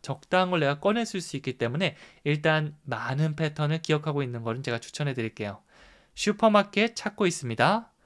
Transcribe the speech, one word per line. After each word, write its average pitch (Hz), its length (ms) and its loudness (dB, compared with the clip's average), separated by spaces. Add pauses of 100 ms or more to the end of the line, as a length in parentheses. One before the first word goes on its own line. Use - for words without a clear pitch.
적당한 185 480 0
걸 180 100 2
내가 143 200 2
꺼내 220 240 2
쓸 202 160 -4
수 - 160 -8
있기 131 220 -6
때문에 135 380 0 (280)
일단 151 580 2
많은 135 540 -2
패턴을 156 460 -2
기억하고 151 400 0
있는 120 200 -4
거는 117 220 -4
제가 117 160 -2
추천해 147 340 -4
드릴게요. 110 480 -6 (540)
"슈퍼마켓 208 800 2
찾고 - 300 -2
있습니다." 170 640 2 (140)